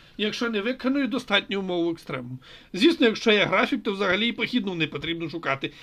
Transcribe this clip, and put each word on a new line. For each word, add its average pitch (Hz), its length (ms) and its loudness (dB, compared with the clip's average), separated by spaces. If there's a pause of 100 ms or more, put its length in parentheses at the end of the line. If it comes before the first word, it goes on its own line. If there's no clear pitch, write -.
(160)
Якщо 214 340 -2
не 214 100 -2
виконую 254 480 0
достатню 202 520 0
умову 175 300 0
екстремуму. 127 480 -8 (340)
Звісно, 277 340 4
якщо 220 260 2
є 202 120 4
графік, 214 380 2
то 214 100 -2
взагалі 196 360 2
і 226 40 -2
похідну 208 420 -2
не 160 120 0
потрібно 160 440 -6
шукати. 139 420 -4 (100)